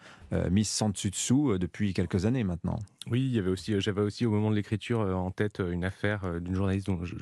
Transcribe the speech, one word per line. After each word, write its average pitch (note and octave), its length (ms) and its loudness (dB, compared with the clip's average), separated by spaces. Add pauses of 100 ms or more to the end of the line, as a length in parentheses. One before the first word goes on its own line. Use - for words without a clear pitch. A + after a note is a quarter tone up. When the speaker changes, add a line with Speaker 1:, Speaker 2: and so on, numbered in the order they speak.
(340)
Speaker 1:
euh, E2+ 160 0
mise G2+ 200 2
sans A2 200 0
dessus G2 220 -2
dessous, C3+ 400 2
euh, F#2+ 80 2
depuis F#2 340 -2
quelques F2+ 320 0
années B2 180 2
maintenant. F2 360 -2 (300)
Speaker 2:
Oui, B2 120 2
il C3 120 0
y A2+ 60 2
avait F#2 120 2
aussi, F#2 220 -2
euh, G2 60 2
j'avais G2 220 0
aussi G#2 240 0
au A2+ 60 4
moment G#2+ 180 2
de G#2+ 60 2
l'écriture, A2 460 0
euh, F#2+ 120 2
en F#2 160 0
tête, G#2 300 -2
euh, F2+ 120 0
une F2 140 -2
affaire, G2+ 400 -2
euh, E2+ 140 -2
d'une F2+ 160 -4
journaliste G2 320 0
dont F2+ 180 0
je, E2+ 160 -8